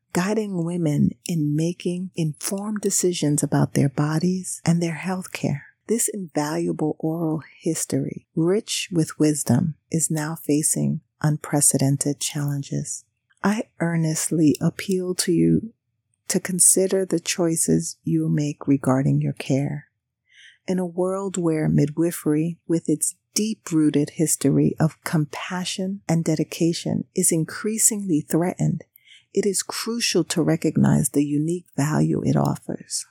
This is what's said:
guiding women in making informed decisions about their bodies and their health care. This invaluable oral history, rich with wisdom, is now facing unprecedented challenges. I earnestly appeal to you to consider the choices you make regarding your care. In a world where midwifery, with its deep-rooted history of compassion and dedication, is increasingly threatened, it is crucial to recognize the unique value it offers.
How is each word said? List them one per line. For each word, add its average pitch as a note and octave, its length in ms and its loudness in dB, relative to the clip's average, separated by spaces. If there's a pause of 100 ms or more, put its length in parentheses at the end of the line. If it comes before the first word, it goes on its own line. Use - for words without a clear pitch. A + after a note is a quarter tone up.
(120)
guiding G3 520 -2
women D#3 460 2 (160)
in D3+ 300 0
making F3 580 -2
informed G3 680 -4
decisions E3+ 600 0
about C#3+ 320 2
their C#3 140 4
bodies D#3+ 760 -2
and E3+ 180 2
their E3 120 -2
health F3+ 380 -6
care. - 320 -4 (240)
This A3+ 200 0
invaluable D#3+ 920 -2
oral D#3+ 440 -2 (180)
history, - 760 -4
rich F3+ 560 0
with - 260 0
wisdom, D3+ 560 2 (160)
is D#3+ 200 -2
now D#3 260 -4
facing D3 640 0 (220)
unprecedented C#3+ 1000 0
challenges. C#3+ 840 -6 (380)
I G#3 220 0 (160)
earnestly D#3+ 800 2
appeal F#3 560 -2
to - 160 -2
you E3 400 2 (560)
to F#3 120 0
consider F#3+ 640 2
the F3+ 160 -2
choices E3 840 0
you D#3+ 260 0
make D3+ 380 -2
regarding C#3 540 2
your C#3+ 120 -2
care. C#3+ 540 -2 (800)
In F#3 120 0
a F#3 80 -2
world F#3 500 -4
where D#3+ 320 2
midwifery, D#3 1000 0
with E3 220 -2
its - 260 -2 (200)
deep-rooted D#3 760 0
history D3+ 680 2
of - 240 0
compassion F3+ 1040 -4
and E3 160 2
dedication, D#3+ 800 0 (100)
is F3+ 160 2
increasingly G3 920 0
threatened, D#3 600 0 (500)
it G3 140 0
is F#3+ 160 -2
crucial A3+ 640 -2
to - 180 -2
recognize D3+ 680 2
the D3 140 2
unique D#3 420 -2 (100)
value D#3 480 0
it C#3 100 2
offers. - 760 -4